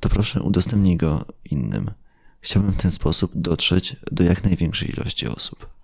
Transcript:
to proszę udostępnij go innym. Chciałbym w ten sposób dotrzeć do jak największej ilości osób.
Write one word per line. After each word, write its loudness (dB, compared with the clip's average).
to 0
proszę 0
udostępnij 2
go 0
innym. -4
Chciałbym 2
w -2
ten 2
sposób 0
dotrzeć 0
do 2
jak 2
największej 0
ilości -6
osób. -8